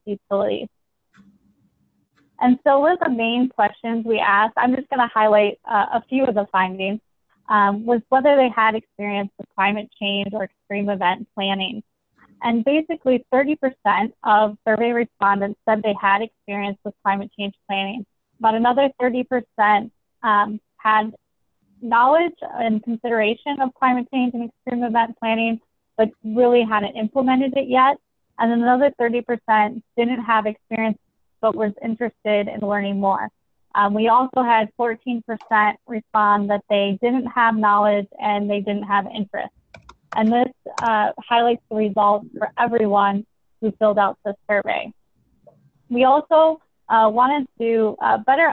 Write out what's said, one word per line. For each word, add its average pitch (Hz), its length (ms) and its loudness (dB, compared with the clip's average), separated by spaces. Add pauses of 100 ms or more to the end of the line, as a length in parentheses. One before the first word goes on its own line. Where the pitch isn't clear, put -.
utilities. 202 640 -4 (1700)
And 247 240 4
so 277 140 4
one 311 140 2
of 359 60 -2
the - 100 -2
main 240 380 0
questions 226 580 -2
we 226 140 0
asked, 214 380 2
I'm 247 180 2
just 262 140 -8
gonna 247 240 0
highlight, 208 460 4 (100)
uh, 208 240 2
a 226 160 -4
few 269 160 0
of 233 100 -2
the 202 160 -2
findings, 190 480 -2 (480)
um, 208 380 2
was 233 240 2
whether 269 260 4
they 262 140 4
had 220 260 0
experience 202 600 -6
with - 180 -20
climate 208 340 -2 (100)
change 202 340 -4
or 214 120 -6
extreme 202 440 -6
event 190 440 -2
planning. 196 500 -6 (580)
And 233 220 0
basically 285 720 0
thirty 277 240 0
percent 226 640 -2
of 214 420 2
survey 226 280 0
respondents 202 720 -2
said 220 180 0
they 208 180 -2
had 202 200 2
experience 202 640 -8
with 208 80 -10 (100)
climate 196 340 -4
change 202 160 -8 (140)
planning. 196 380 -6 (340)
About 220 160 2
another 240 420 2
thirty 254 280 -2
percent, 220 640 0 (320)
um, 214 380 0 (160)
had 214 360 0 (680)
knowledge 262 600 2
and 220 400 -4
consideration 233 800 -2
of 262 140 0
climate 254 400 0
change 247 200 0
and 233 160 -8
extreme 240 360 -6
event 233 340 -2
planning, 226 400 -2 (380)
but 220 120 2 (140)
really 240 400 2
hadn't 208 320 -2
implemented 254 600 0
it 269 100 -2
yet. 254 300 2 (400)
And 233 160 0
another 247 440 2
thirty 233 240 -2
percent 220 640 -2 (140)
didn't 240 260 -2
have 214 220 0
experience, 220 520 -4 (440)
but 220 140 0
was 214 180 -4 (100)
interested 214 640 -4
in 214 140 -10
learning 202 400 -4
more. 196 260 -2 (480)
Um, 202 180 2
we 220 140 0
also 254 360 2
had 220 340 2
fourteen 233 460 -4
percent 214 540 0 (100)
respond 208 640 0
that 202 180 -2
they 202 320 0
didn't 240 240 0
have 226 320 0
knowledge 208 500 2 (100)
and 202 320 -4
they 202 120 -2
didn't 202 220 -6
have 196 240 -2
interest. - 440 -8 (640)
And 220 180 2
this, 247 140 2 (340)
uh, 220 380 0
highlights 240 500 0
the 220 60 -8
results 208 600 0
for 208 220 -6
everyone 208 720 0 (340)
who 220 120 -2
filled 214 260 2
out 196 260 0
the 202 80 -6 (160)
survey. 208 420 -4 (960)
We 240 180 0
also, 311 540 4 (300)
uh, 220 240 4
wanted 262 340 0 (120)
to, 226 420 0
uh, 220 160 2
better 277 360 2